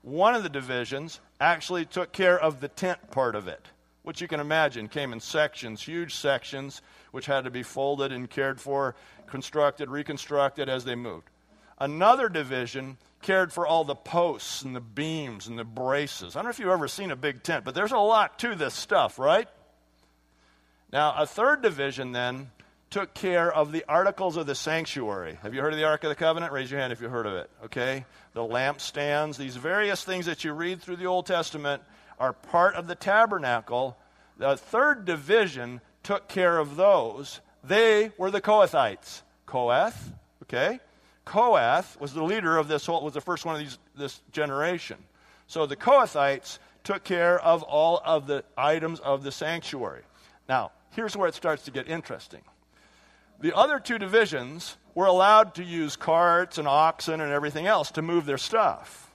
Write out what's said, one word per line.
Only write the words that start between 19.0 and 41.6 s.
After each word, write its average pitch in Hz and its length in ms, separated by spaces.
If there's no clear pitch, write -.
right? 170 300
Now, 143 260
a 151 80
third 269 360
division 139 520
then 123 360
took 196 240
care 175 360
of 151 220
the 160 160
articles 185 480
of 165 120
the 139 80
sanctuary. 107 880
Have 107 100
you 135 80
heard 151 100
of 156 80
the 156 60
Ark 151 180
of 156 60
the 151 60
Covenant? 160 360
Raise 131 180
your 139 120
hand 127 100
if 113 80
you've 117 100
heard 117 160
of 98 100
it, - 140
okay? 127 380
The 113 80
lampstands, 143 960
these 131 180
various 185 480
things 180 220
that 165 180
you 156 80
read 170 300
through 180 160
the 180 80
Old 180 200
Testament 151 560
are 127 140
part 180 420
of 170 120
the 175 80
tabernacle. 135 1000
The 135 200
third 254 480
division 147 760
took 202 240
care 180 300
of 143 180
those. 143 640
They 214 540
were 185 120
the 196 120
Kohathites. 170 800
Kohath, 131 640
okay? 170 380
Kohath 185 800